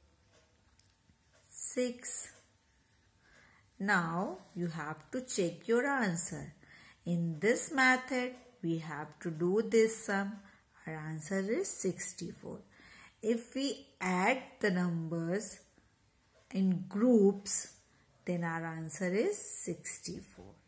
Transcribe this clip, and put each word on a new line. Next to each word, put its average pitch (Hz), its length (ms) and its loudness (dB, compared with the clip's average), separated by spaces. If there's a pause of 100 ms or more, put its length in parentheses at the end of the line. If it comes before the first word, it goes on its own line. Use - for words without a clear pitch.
(1500)
six. - 840 0 (1500)
Now 196 580 0 (180)
you 175 120 -4
have 156 440 -10
to 254 100 -4
check 175 460 -2
your 240 200 2
answer. 170 680 0 (520)
In 170 340 0
this 208 320 4
method, 254 600 2 (280)
we 165 180 0
have 151 420 -10
to 175 100 -4
do 180 360 2
this 226 380 4
sum. 202 280 -2 (520)
Our 160 100 -6
answer 156 440 -4
is 233 280 0
sixty-four. - 920 -2 (600)
If 226 340 -2
we 269 320 -4 (140)
add 185 400 2 (180)
the 208 120 2
numbers 170 880 -2 (920)
in 190 340 2
groups, 208 880 4 (520)
then 175 180 -2
our 165 220 -4
answer 165 480 -4
is 349 240 2
sixty-four. - 1160 -4 (140)